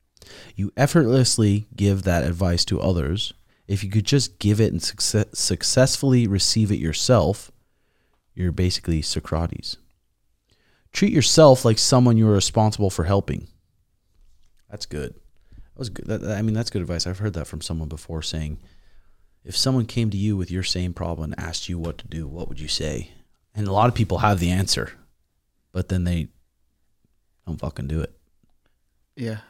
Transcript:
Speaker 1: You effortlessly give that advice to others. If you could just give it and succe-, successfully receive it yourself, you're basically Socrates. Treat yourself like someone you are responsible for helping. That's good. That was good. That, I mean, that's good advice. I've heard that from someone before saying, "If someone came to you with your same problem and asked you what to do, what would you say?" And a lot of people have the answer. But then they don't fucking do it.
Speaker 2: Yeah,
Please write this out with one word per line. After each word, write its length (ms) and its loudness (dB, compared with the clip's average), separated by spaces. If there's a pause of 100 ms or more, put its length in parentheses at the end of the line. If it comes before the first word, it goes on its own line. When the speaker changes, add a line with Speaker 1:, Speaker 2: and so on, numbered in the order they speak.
(560)
Speaker 1:
You 180 -4
effortlessly 920 4 (100)
give 280 2
that 200 2
advice 420 0
to 140 -2
others. 540 -2 (340)
If 160 -2
you 60 -8
could 160 0
just 320 0
give 200 2
it 140 2
and 80 -2
succe-, 560 -2
successfully 920 2
receive 460 2
it 60 0
yourself, 720 2 (840)
you're 180 -2
basically 500 -2
Socrates. 760 -6 (1160)
Treat 200 2
yourself 520 8
like 140 4
someone 380 4
you 100 6
are 60 6
responsible 580 2
for 140 -2
helping. 440 -2 (1200)
That's 160 -12
good. 260 -8
That 640 -20
was 120 -8
good. 160 -12
That, 180 -4
I 160 -4
mean, 140 0
that's 160 -4
good 120 -4
advice. 240 -4
I've 120 -6
heard 160 -4
that 120 -8
from 140 -12
someone 280 -6
before 340 -10
saying, 380 -8 (840)
"If 120 -12
someone 280 2
came 240 -2
to 80 -4
you 220 0
with 120 -4
your 120 -4
same 320 -4
problem 380 -6
and 80 -12
asked 280 -8
you 100 -6
what 200 -8
to 100 -16
do, 180 -8
what 220 -10
would 120 -8
you 80 -10
say?" 420 -6 (440)
And 140 -6
a 40 -4
lot 160 4
of 60 0
people 240 0
have 220 2
the 100 2
answer. 420 -2 (800)
But 160 -6
then 140 0
they 240 -2 (1200)
don't 140 -8
fucking 280 -8
do 120 -4
it. 100 -6 (1080)
Speaker 2:
Yeah, 220 -8 (120)